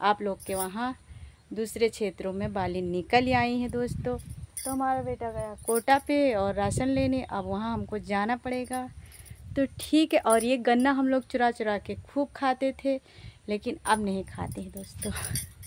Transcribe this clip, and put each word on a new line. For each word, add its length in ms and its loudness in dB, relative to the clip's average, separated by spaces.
आप 200 4
लोग 240 -4
के 100 -4
वहाँ 400 -4
दूसरे 360 0
क्षेत्रों 440 -4
में 200 -4
बाली 280 -2
निकल 520 2
आई 260 2
हैं 120 -2
दोस्तों। 460 -4
तो 140 -6
हमारा 300 0
बेटा 300 -4
गया 240 -6
कोटा 340 6
पे 340 4
और 200 2
राशन 340 0
लेने, 360 2
अब 220 -4
वहाँ 280 -2
हमको 260 -4
जाना 360 0
पड़ेगा। 540 -6
तो 100 4
ठीक 340 4
है, 60 6
और 240 4
ये 160 2
गन्ना 320 4
हम 160 2
लोग 160 2
चुरा 280 0
चुरा 260 -2
के 260 -6
खूब 320 -2
खाते 400 0
थे, 240 0
लेकिन 360 -4
अब 200 2
नहीं 180 0
खाते 380 -8
हैं 100 -12
दोस्तों। 400 -8